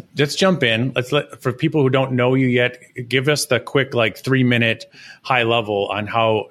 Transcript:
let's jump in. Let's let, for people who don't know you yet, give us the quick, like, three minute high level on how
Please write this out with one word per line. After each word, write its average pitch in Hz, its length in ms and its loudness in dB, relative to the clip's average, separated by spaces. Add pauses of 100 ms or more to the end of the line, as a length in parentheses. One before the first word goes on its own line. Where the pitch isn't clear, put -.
(180)
let's 143 180 -2
jump 190 260 0
in. 117 320 0
Let's 127 200 -4
let, - 280 -4
for 127 120 -2
people 156 280 0
who 131 80 4
don't 131 220 0
know 127 240 2
you 131 120 2
yet, 123 340 0 (260)
give 131 220 0
us 147 160 0
the 117 160 2
quick, 139 320 -2
like, 110 240 0
three 131 260 2
minute 117 420 2 (380)
high 123 200 0
level 107 440 0
on 101 180 -4
how 110 440 0